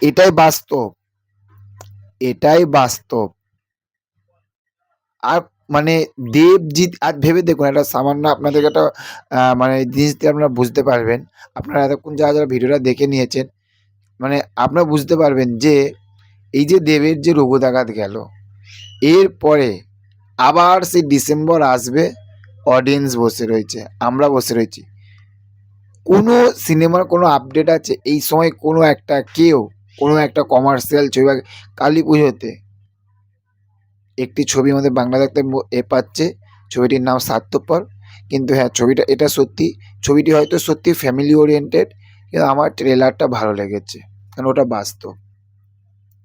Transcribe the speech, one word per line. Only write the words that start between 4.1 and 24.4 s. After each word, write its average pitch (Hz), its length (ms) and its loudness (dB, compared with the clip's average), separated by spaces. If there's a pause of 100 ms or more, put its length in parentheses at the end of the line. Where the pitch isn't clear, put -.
আর 165 200 -2 (280)
মানে 151 360 0 (260)
দেবজিৎ, 165 580 4 (120)
আজ 151 140 -2
ভেবে 160 260 0
দেখুন, 151 260 0
একটা 143 160 0
সামান্য 143 440 -2
আপনাদেরকে 147 400 0
একটা, 156 160 0 (540)
আহ, 127 180 2
মানে 131 300 0
জিনিস 143 320 -2
দিয়ে 151 120 0
আপনারা 147 180 0
বুঝতে 123 360 -2
পারবেন, 120 420 -2 (300)
আপনারা 139 300 -2
এতক্ষণ 143 300 -6
যারা, 147 180 0
যারা 151 120 0
ভিডিওটা 127 340 -2
দেখে 127 280 0
নিয়েছেন, 131 400 -4 (720)
মানে 139 220 -4 (140)
আপনারা 139 300 0
বুঝতে 151 300 -2
পারবেন 131 420 0
যে 143 360 2 (600)
এই 143 120 0
যে 180 140 4
দেবের 151 420 0
যে 160 120 2
রঘুদাগাত 127 640 2
গেল, 107 300 -8 (760)
এরপরে 151 800 2 (560)
আবার 175 440 2
সেই 175 200 0
ডিসেম্বর 151 600 0
আসবে, 127 520 0 (520)
অডিয়েন্স 131 520 0
বসে 117 280 -2
রয়েছে, 110 400 -6 (140)
আমরা 131 300 0
বসে 127 240 -2